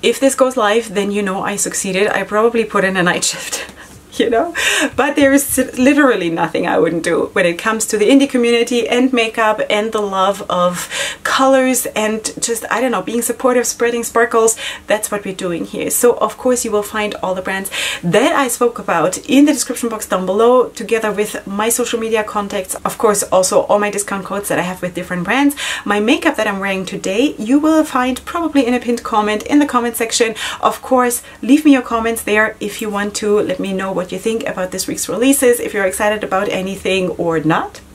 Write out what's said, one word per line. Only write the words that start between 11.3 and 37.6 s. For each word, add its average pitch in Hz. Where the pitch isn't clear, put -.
and 214
just, 233
I 220
don't 262
know, 269
being 226
supportive, 247
spreading 233
sparkles. 226
That's 208
what 208
we're 190
doing 180
here. -
So -
of -
course 247
you 226
will 208
find 208
all 185
the 185
brands 196
that 220
I 269
spoke 240
about 185
in 285
the 302
description -
box 214
down 185
below, 233
together -
with 202
my 202
social 233
media 220
contacts. 202
Of -
course, 208
also 185
all -
my 208
discount 196
codes 202
that 143
I 170
have 180
with 180
different 175
brands. 277
My 208
makeup 302
that 220
I'm 202
wearing 190
today, 202
you 247
will 311
find 262
probably 302
in 247
a 240
pinned 233
comment 214
in 196
the -
comment 233
section. 226
Of -
course, 247
leave 277
me 294
your 254
comments 226
there 214
if 214
you 214
want 208
to. 208
Let 180
me 190
know 190
what 180
you 185
think 226
about 185
this 185
week's -
releases, 247
if -
you're 196
excited 208
about 196
anything 190
or 165
not. 185